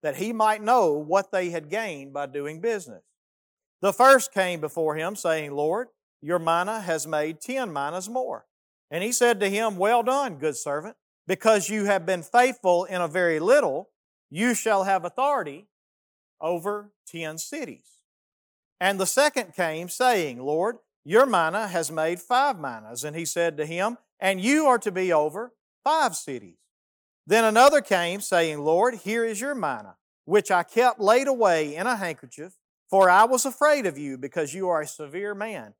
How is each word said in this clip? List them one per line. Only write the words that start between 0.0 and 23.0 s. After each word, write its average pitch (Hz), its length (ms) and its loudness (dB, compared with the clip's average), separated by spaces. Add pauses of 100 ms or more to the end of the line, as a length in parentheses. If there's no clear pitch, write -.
that 143 140 -4
he 208 160 -4
might 214 300 0
know 214 300 4
what 156 380 0
they 185 200 -2
had 160 200 -8
gained 156 420 -8
by 143 140 -8
doing 143 340 -10
business. 170 440 -6 (760)
The 196 120 0
first 262 400 6
came 180 280 -2
before 156 360 -4
him, 175 200 -6
saying, 156 360 -2
'Lord, 160 360 -2 (320)
your 170 180 -2
mina 175 440 0
has 160 240 -4
made 156 340 -4
ten 247 320 -6
minas 156 360 -6
more.' 247 380 -8 (440)
And 165 120 -6
he 240 100 -4
said 233 280 2
to 202 80 0
him, 208 300 -2
'Well 226 240 4
done, 254 340 -2
good 143 200 -4
servant, 151 400 -8 (300)
because 202 440 2
you 208 160 -2
have 196 180 0
been 175 180 -2
faithful 196 600 2
in 185 160 -6
a 170 80 -2
very 165 320 0
little, 196 500 2 (380)
you 220 240 -2
shall 202 320 0
have 190 200 0
authority 202 640 -4 (680)
over 196 540 -6 (140)
ten 165 320 -10
cities.' - 640 -12 (760)
And 190 220 0
the 185 60 0
second 254 480 0
came, 170 340 -4
saying, 175 520 0
'Lord, 165 380 -2 (260)
your 220 220 6
mina 190 420 0
has 165 220 -4
made 165 300 -4
five 254 380 0
minas.' 120 460 -12